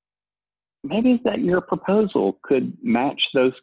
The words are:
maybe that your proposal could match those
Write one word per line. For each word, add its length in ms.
maybe 420
that 160
your 200
proposal 800
could 400
match 380
those 180